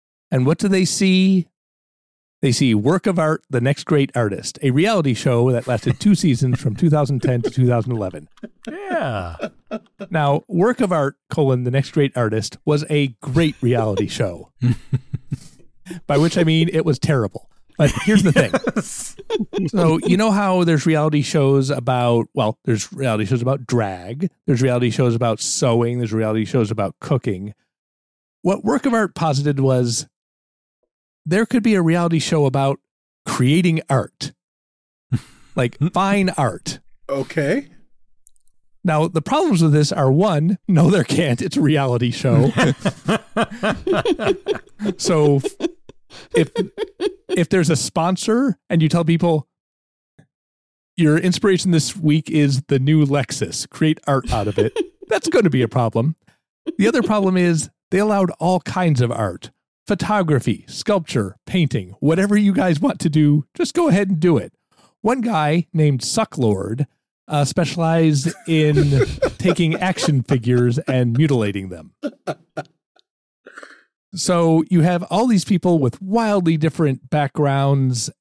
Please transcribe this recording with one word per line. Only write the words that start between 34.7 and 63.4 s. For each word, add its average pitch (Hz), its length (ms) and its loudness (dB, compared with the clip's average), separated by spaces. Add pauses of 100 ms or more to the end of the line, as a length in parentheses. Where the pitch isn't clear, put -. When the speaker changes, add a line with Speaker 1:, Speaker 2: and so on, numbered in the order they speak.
Speaker 1:
like 123 280 -2
Speaker 2:
<laughs> 180 80 -4
Speaker 1:
fine 196 380 2
art. - 480 -4 (300)
Speaker 3:
Okay. 147 580 -2 (1160)
Speaker 1:
Now, 160 260 0
the 165 120 -2
problems 277 400 2
with 156 120 4
this 147 180 4
are, 135 180 2
one, 165 480 2 (120)
no, 170 200 6
there 190 140 4
can't. 135 380 0
It's 190 160 -4
a - 40 2
reality 135 480 2
show. 135 460 2
<laughs> - 20 0 (2500)
So 147 440 2 (960)
if, - 160 2 (800)
if 185 200 0
there's 175 200 2
a 160 60 2
sponsor 190 840 -2 (120)
and 254 120 2
you 156 80 2
tell 170 160 0
people, 165 420 0 (1500)
"Your 156 220 2
inspiration 185 540 0
this 165 240 0
week 156 340 0
is 143 380 2
the 135 120 0
new 147 260 4
Lexus, 135 640 -4
create 156 380 -2
art 135 240 0
out 107 160 -2
of 104 100 -4
it," 107 200 0 (160)
Speaker 2:
<laughs> - 140 -20
Speaker 1:
that's 403 220 -2
gonna 233 200 4
be 131 120 0
a 117 60 2
problem. 120 480 -2 (600)
The 196 100 2
other 285 160 0
problem 196 340 0
is 170 320 0 (220)
they 185 80 0
allowed 202 400 0
all 180 220 0
kinds 165 400 0
of 117 100 0
art. 107 400 -6 (360)
Photography, 170 800 0
sculpture, 147 760 -4
painting, 120 560 -2
whatever 190 360 2
you 202 160 4
guys 180 280 2
want 262 180 -2
to 170 100 -2
do, 147 440 4